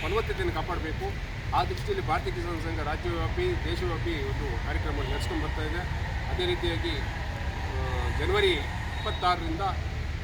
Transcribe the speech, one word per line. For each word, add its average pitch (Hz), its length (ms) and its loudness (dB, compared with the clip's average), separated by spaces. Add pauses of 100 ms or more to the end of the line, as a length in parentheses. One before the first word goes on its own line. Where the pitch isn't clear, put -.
ಫಲವತ್ತತೆಯನ್ನು 190 520 0
ಕಾಪಾಡಬೇಕು. 160 840 -2 (180)
ಆ - 80 6
ದೃಷ್ಟಿಯಲ್ಲಿ 185 440 0
ಭಾರತೀಯ 175 260 2
ಕಿಸಾನ್ 170 280 -2
ಸಂಘ 160 180 -2
ರಾಜ್ಯವ್ಯಾಪಿ, 165 840 0
ದೇಶವ್ಯಾಪಿ 349 440 0
ಒಂದು 311 560 0
ಕಾರ್ಯಕ್ರಮಗಳು - 460 0
ನಡೆಸ್ಕೊಂಡು - 320 0
ಬರ್ತಾ 147 180 -2
ಇದೆ. 156 180 0 (520)
ಅದೇ 180 140 2
ರೀತಿಯಾಗಿ, 170 520 2
ಆ, - 1200 0
ಜನವರಿ 202 400 4 (380)
ಇಪ್ಪತ್ತಾರರಿಂದ 180 640 2 (640)